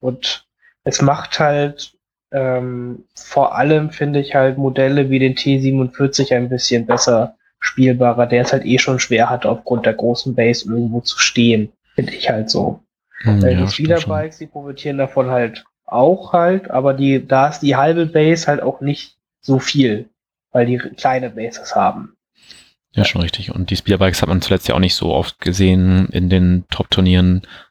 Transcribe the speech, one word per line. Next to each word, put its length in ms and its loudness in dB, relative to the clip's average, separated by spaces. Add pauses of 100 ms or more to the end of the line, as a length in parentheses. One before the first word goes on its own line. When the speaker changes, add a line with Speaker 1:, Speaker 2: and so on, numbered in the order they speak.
Speaker 1:
und 480 -6 (360)
es 160 -2
macht 380 -2
halt, 540 -2 (400)
ähm, 720 -4 (100)
vor 420 -2
allem, 340 2
finde 300 -2
ich, 140 -8
halt 240 2
Modelle 520 0
wie 80 2
den 180 2
T 240 0
siebenundvierzig 760 0
ein 140 0
bisschen 380 -2
besser 500 0 (240)
spielbarer, 640 2
der 160 2
es 100 0
halt 120 0
eh 140 2
schon 200 0
schwer 300 0
hat 160 -4
aufgrund 420 -2
der 80 2
großen 400 -4
Base 340 0
irgendwo 320 -2
zu 180 -8
stehen, 540 2 (220)
finde 200 -4
ich 160 -4
halt 200 -4
so. 300 -2 (400)
Speaker 2:
Hm, 240 2
Speaker 1:
Äh, 80 4
Speaker 2:
ja, 80 2
Speaker 1:
die 80 0
Speaker 2:
stimmt 200 -2
schon. 120 4
Speaker 1:
Speederbikes, 380 -6
die 80 -14
profitieren 520 -10
davon 320 -2
halt 340 -2 (200)
auch 480 0
halt, 380 2
aber 240 0
die, 320 0
da 220 2
ist 120 -8
die 160 2
halbe 300 2
Base 400 2
halt 160 0
auch 180 -4
nicht 380 -8 (220)
so 180 0
viel, 500 0 (420)
weil 140 2
die 140 -2
kleine 520 -4
Bases 460 -10
haben. 400 -2 (760)
Speaker 2:
Ja, 100 0
Speaker 1:
Ja. 20 4
Speaker 2:
schon 160 -2
richtig. 340 -6
Und 160 -6
die 60 -2
Speederbikes 460 0
hat 60 0
man 120 0
zuletzt 280 -2
ja 60 0
auch 60 2
nicht 140 2
so 180 -2
oft 280 -4
gesehen 680 2
in 220 -2
den 400 4
Top-Turnieren 720 2 (280)